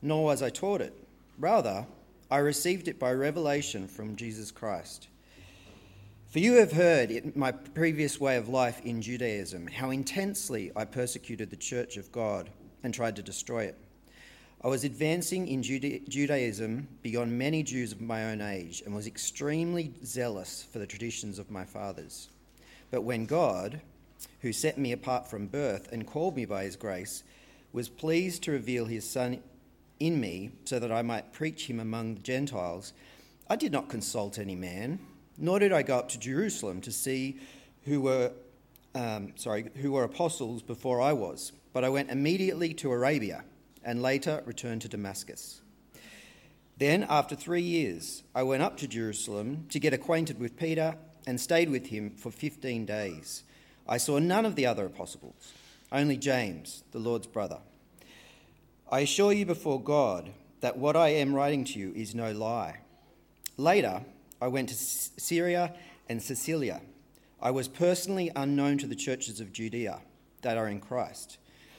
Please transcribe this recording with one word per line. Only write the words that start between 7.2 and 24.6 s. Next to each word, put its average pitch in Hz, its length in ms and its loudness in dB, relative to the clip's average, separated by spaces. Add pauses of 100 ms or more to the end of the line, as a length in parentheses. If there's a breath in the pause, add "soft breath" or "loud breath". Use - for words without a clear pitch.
my 131 160 4
previous 156 680 0
way 135 180 2
of 113 120 -2
life 123 360 2
in 117 160 -4
Judaism, 104 680 -4
how 131 220 -4
intensely 135 840 -2
I 107 120 -2
persecuted 117 640 -4
the 101 60 -12
church - 400 -4
of 98 140 -12
God 104 400 -2 (320)
and 123 100 -2
tried 113 220 -2
to 101 80 -8
destroy 110 440 -4
it. 82 120 -10 (840 loud breath)
I - 60 -4
was 127 160 2
advancing 160 640 0
in 131 160 0
Juda-, 131 460 -2
Judaism 127 800 0 (120)
beyond 120 380 -2
many 151 240 2
Jews 123 300 -4
of 101 80 -12
my 113 240 -4
own 107 160 -4
age 92 440 -6
and 104 80 -8
was 104 140 -6
extremely 160 880 -2 (100)
zealous 113 680 -6
for 113 80 -8
the 98 60 -6
traditions 104 520 -8
of 104 140 -12
my 95 120 -8
fathers. 98 640 -10 (640 loud breath)
But 127 120 0
when 113 240 -2
God, 131 540 2 (600 loud breath)
who 120 120 -2
set 156 260 0